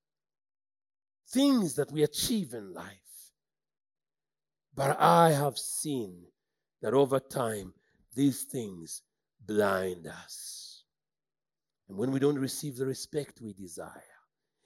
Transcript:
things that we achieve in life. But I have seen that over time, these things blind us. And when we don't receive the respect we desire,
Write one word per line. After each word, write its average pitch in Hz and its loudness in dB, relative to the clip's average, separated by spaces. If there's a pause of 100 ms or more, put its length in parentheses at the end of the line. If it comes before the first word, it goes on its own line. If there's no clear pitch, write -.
(1300)
things 254 4
that 139 -2
we 151 2
achieve 151 0
in 101 -12
life. - -14 (1800)
But 139 0
I 170 8
have 143 0
seen 104 -6 (580)
that 110 -2
over 135 4
time, 110 -4 (420)
these 135 2
things 98 -10 (440)
blind 95 0
us. - -16 (1040)
And 98 -14
when 123 -2
we 135 0
don't 143 2
receive 131 -6
the 131 -4
respect - -8
we 107 -12
desire, 87 -16 (640)